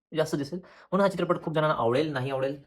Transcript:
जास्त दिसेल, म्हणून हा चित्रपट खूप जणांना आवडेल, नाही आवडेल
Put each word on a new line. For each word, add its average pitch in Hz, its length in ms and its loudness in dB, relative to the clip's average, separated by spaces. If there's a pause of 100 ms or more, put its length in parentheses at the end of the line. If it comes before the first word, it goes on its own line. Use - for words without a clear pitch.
(160)
जास्त 156 200 0
दिसेल, 143 220 -4
म्हणून - 460 -2
हा 196 40 4
चित्रपट 175 340 0
खूप 160 120 -4
जणांना 156 240 4
आवडेल, 131 340 2
नाही 135 180 -2
आवडेल 135 260 -2 (100)